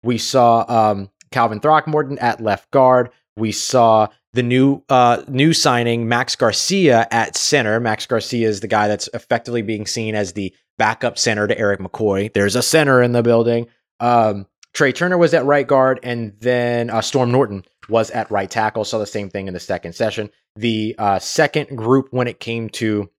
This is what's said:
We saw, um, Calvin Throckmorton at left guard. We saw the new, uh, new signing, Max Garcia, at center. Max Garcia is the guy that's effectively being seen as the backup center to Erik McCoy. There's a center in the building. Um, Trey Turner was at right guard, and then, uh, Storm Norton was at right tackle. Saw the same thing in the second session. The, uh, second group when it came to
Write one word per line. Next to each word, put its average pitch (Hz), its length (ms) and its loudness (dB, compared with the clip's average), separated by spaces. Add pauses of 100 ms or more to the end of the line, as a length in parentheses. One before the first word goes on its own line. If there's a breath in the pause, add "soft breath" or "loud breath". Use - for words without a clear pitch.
We 120 120 0
saw, 117 520 4
um, 107 420 0 (220)
Calvin 113 260 0
Throckmorton 151 600 0
at 120 200 -2
left 107 300 -4
guard. 127 400 4 (260 soft breath)
We 110 140 -4
saw 113 560 4 (280 soft breath)
the 123 100 -2
new, 131 440 2
uh, 120 380 2
new 143 260 2
signing, 120 560 0
Max 120 280 -2
Garcia, 123 760 2
at 117 260 -2
center. 117 440 0
Max 110 260 -4
Garcia 113 420 -2
is 101 120 -2
the 104 80 -10
guy 104 180 2
that's 104 260 -4
effectively 120 480 -4
being 107 260 -6
seen 110 280 -6
as 104 200 -4
the 98 200 -8 (240)
backup 113 400 -2
center 104 300 -2
to 113 100 -2
Erik 101 220 0
McCoy. 101 520 -2
There's 101 220 2
a 120 80 0
center 139 400 4
in 120 80 2
the 120 140 2
building. 117 420 2 (320)
Um, 113 480 2 (260)
Trey 135 200 2
Turner 180 260 -2
was 170 160 4
at 151 100 2
right 143 220 2
guard, 131 380 2
and 117 340 -6
then, 120 520 0
uh, 113 120 0
Storm 123 300 0
Norton 107 320 0 (240)
was 110 220 0
at 110 200 -6
right 98 180 -2
tackle. 110 360 -2
Saw 113 140 -4
the 104 80 -4
same 101 240 -8
thing 98 180 -8
in 90 60 -10
the 87 60 -10
second 87 340 -8
session. 107 360 -4 (240)
The, 110 420 -4
uh, 98 220 0
second 143 580 -2
group 127 360 0
when 123 160 -2
it - 100 -12
came 117 320 -8
to 104 480 -4